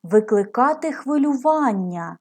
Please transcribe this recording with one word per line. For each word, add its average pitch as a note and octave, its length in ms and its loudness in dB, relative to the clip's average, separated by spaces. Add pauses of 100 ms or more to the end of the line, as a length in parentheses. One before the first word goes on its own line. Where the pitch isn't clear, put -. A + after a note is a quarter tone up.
викликати G#3+ 880 0
хвилювання C4 1300 -2